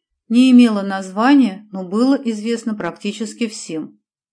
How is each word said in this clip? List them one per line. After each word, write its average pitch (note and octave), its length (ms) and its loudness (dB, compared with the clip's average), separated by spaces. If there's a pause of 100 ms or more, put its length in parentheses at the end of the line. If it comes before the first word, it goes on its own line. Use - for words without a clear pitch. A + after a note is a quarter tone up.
(280)
не B3 220 4
имело A#3 320 6
названия, G3 920 0
но F#3+ 120 -8
было A3+ 300 0
известно A3+ 600 -4
практически G#3 720 -8
всем. - 540 -12 (320)